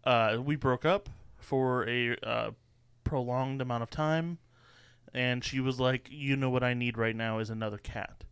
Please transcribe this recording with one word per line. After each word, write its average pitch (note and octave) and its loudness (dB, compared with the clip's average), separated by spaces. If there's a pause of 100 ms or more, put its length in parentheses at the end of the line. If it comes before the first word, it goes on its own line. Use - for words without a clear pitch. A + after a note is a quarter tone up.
Uh, A2+ 4
we D3 0
broke C3 0
up F#3+ 2 (280)
for B2+ 0
a, A#2+ 0
uh, A2+ -2 (520)
prolonged C3 -2
amount B2 -2
of A2+ -6
time, D#3+ 0 (760)
and B2 0
she C3+ -2
was B2+ 0
like, B2+ 2
"You C#3 0
know C3+ 2
what B2 2
I B2 2
need A#2+ -2
right A2+ 2
now A2+ -2
is A2 -4
another A2 -4
cat." - -10